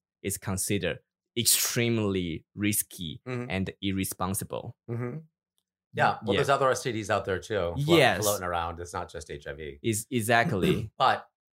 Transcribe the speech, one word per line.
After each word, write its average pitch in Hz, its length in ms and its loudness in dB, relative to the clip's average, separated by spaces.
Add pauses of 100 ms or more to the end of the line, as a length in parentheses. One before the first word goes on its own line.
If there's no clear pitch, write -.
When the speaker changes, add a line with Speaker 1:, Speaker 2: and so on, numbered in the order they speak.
(240)
Speaker 1:
is 98 120 -2
considered 92 600 -2 (380)
extremely 107 1080 2 (120)
risky 101 720 -2
Speaker 2:
Mm-hmm. 123 220 -6
Speaker 1:
and 92 200 -2 (120)
irresponsible. 95 920 -4 (160)
Speaker 2:
Mm-hmm. 123 280 -6 (720)
Yeah. 123 320 2
Well, 104 100 0
Speaker 1:
Yeah. - 40 2
Speaker 2:
there's 143 100 2
other 135 240 4
S 120 100 -2
T 135 80 -2
Ds 107 180 -4
out 101 160 2
there 92 140 -2
too, 87 360 -2 (100)
flo-, 165 140 6
Speaker 1:
Yes. 107 260 6
Speaker 2:
floating 104 200 2
around. 85 360 -2
It's 87 120 -10
not 90 200 -6
just 82 180 -12
H 73 160 -12
I 76 60 -10
V. 71 280 -12
Speaker 1:
Is, 107 300 -2
exactly. 117 840 2
Speaker 2:
<clears throat> - 40 -20
But, 120 300 2 (260)